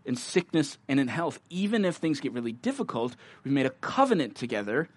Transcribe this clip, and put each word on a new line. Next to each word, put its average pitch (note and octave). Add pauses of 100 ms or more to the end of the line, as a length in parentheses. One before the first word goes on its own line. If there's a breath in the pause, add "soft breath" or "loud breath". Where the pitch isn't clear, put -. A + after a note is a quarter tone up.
in B2
sickness D#3+ (100)
and C3+
in C3+
health. D#3 (100)
Even G3+
if F3
things D#3
get A#2+
really A#2+
difficult, B2 (280 loud breath)
we've C#3
made C3+
a C3
covenant A3
together A2